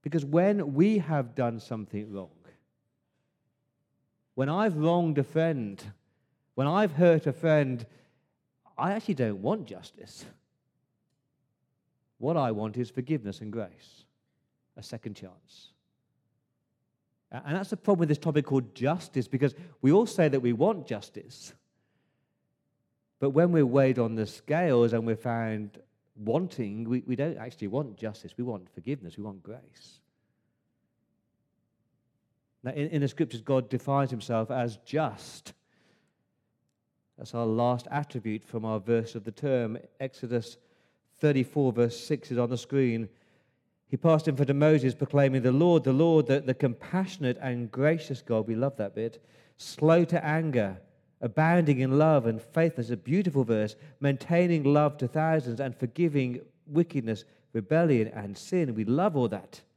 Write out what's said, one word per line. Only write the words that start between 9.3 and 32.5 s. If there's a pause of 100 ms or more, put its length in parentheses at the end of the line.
want
justice. (1900)
What
I
want
is
forgiveness
and
grace, (720)
a
second
chance. (1600)
A-,
and
that's
the
problem
with
this
topic
called
justice,
because (280)
we
all
say
that
we
want
justice, (1700)
but
when
we're
weighed
on
the
scales
and
we're
found (360)
wanting,
we,
we
don't
actually
want
justice.
We
want
forgiveness.
We
want
grace. (2500)